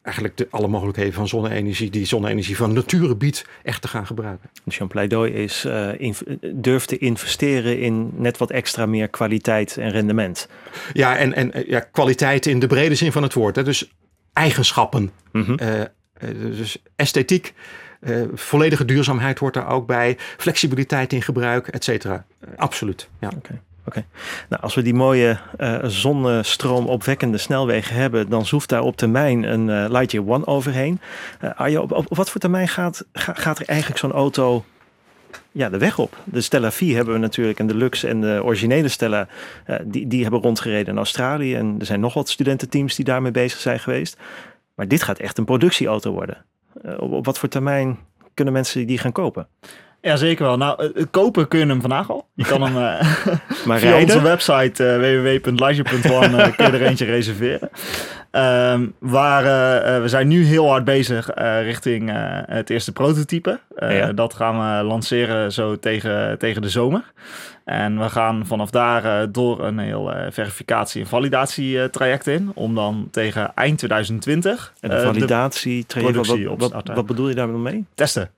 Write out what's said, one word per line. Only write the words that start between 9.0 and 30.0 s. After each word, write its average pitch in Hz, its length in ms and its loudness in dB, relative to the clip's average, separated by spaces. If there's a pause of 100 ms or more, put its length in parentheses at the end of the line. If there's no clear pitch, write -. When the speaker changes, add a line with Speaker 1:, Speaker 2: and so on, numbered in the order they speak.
Speaker 2:
kwaliteit 110 720 0
en 113 140 -4
rendement. 104 560 0 (460)
Speaker 1:
Ja, 131 240 2
en, 135 160 2
en, 131 200 0
eh, - 140 -4
ja, 123 120 0
kwaliteit 135 680 2
in 135 140 2
de 131 80 4
brede 139 280 4
zin 160 160 2
van 147 120 0
het 135 100 -2
woord, 107 220 2
hè. 139 80 2
Dus - 280 -2 (420)
eigenschappen. 123 800 2 (200)
Speaker 2:
Mhm. 107 240 0
Speaker 1:
Eh, 110 260 -2
eh, 110 60 -4 (520)
dus 110 440 -8 (120)
esthetiek, 143 580 0 (460)
eh, 120 220 -4 (120)
volledige 147 520 2
duurzaamheid 131 540 2
hoort 135 140 -2
daar - 140 -4
ook 123 200 0
bij, 123 300 2 (200)
flexibiliteit 135 760 0
in 127 80 0
gebruik, 123 460 0
et - 160 -8
cetera. 98 420 -4 (140)
Eh, - 160 -20
absoluut, - 540 -4 (100)
ja. 101 180 -6
Speaker 2:
Oké. - 240 -14 (260)
Oké. - 180 -8 (440)
Nou, - 120 -4
als - 140 -6
we 131 60 2
die 120 120 2
mooie, 123 440 4 (200)
eh, 120 260 -2
zonnestroomopwekkende 123 1500 0
snelwegen 117 580 0
hebben, 117 340 0
dan 113 160 0
zoeft - 240 -2
daar 120 120 2
op 127 160 -2
termijn 120 460 2
een, 113 260 0
eh, 104 200 0
Lightyear 120 380 0